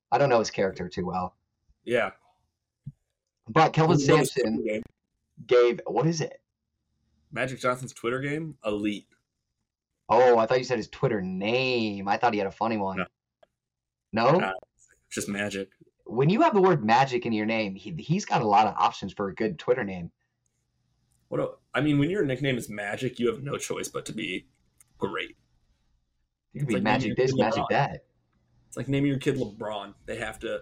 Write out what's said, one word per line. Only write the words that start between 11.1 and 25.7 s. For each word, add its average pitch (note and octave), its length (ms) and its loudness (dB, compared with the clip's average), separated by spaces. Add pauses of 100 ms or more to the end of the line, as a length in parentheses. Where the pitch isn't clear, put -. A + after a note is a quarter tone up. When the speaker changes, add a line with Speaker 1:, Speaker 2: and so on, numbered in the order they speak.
Speaker 1:
name. G#2 880 -2
I G#2 100 2
thought A#2 160 2
he G#2 40 0
had G2 80 -2
a F#2+ 60 -6
funny A2+ 240 -2
one. F#2+ 220 -4
Speaker 2:
No. F2+ 80 -4 (1300)
Speaker 1:
No? E3+ 60 6
Speaker 2:
Nah, F#3+ 140 0 (540)
it's - 80 -20
just G#2 140 -6
Magic. G2 420 -4 (340)
Speaker 1:
When B2+ 260 0
you A3 120 4
have E4 120 2
the G3+ 60 6
word F3+ 240 4
Magic B2 420 2
in A#2 60 0
your G#2+ 140 0
name, A2 280 -2
he, G2+ 240 -14
he's F#3+ 280 -2
got - 160 0
a A2+ 40 0
lot G#2 200 6
of F#2 100 -2
options G2+ 360 -2
for G2+ 160 -4
a F2+ 60 -10
good G2+ 240 -4
Twitter B2 260 0
name. F#2 260 -10 (1160)
Speaker 2:
What - 120 -4
a, - 100 -4 (240)
I A#2+ 60 2
mean, D3 180 4
when C#3+ 120 4
your F#3+ 140 0
nickname C3+ 340 -2
is - 100 -10
Magic, G#2+ 500 -6
you A#2+ 100 0
have A2 140 -4
no C#3 140 -8
choice F#2 320 -6
but - 180 -10
to - 60 -10
be F2+ 340 -8 (520)
great. F#2+ 380 -8 (1160)